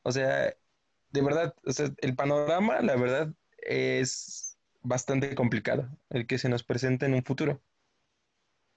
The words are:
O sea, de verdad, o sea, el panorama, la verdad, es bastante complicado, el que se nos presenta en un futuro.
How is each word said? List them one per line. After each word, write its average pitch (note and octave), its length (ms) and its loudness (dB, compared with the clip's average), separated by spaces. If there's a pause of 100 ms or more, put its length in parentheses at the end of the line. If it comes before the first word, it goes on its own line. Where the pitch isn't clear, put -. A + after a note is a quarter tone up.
O - 80 0
sea, C3+ 420 0 (580)
de C#3+ 100 0
verdad, D#3 340 2 (100)
o - 80 -2
sea, C#3+ 260 -2
el C3 160 -2
panorama, D3 680 2
la D3 160 2
verdad, C3+ 360 0 (260)
es - 1000 -2 (240)
bastante C3+ 540 -2
complicado, B2 540 0 (200)
el A#2+ 180 -4
que C3 120 0
se B2+ 100 0
nos A#2+ 140 0
presenta B2+ 440 0
en C3+ 80 4
un B2+ 80 2
futuro. C#3+ 380 -2 (1160)